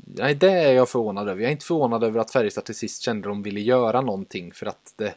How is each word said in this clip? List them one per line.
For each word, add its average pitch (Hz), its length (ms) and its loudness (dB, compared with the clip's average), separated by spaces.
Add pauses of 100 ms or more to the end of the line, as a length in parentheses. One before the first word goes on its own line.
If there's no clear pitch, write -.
nej, 139 300 -2
det 185 160 6
är 165 220 4
jag 127 160 6
förvånad 104 400 -2
över. 95 120 -4
Jag 117 80 0
är 147 40 0
inte 143 140 -6
förvånad 120 380 0
över 113 160 0
att 110 100 -4
Färjestad 107 340 0
till 110 100 -10
sist - 280 -10
kände 104 260 -4
de 104 140 -6
ville 101 180 -6
göra 120 400 2
någonting, 98 520 -8
för - 140 -12
att - 300 -14
det 104 200 -6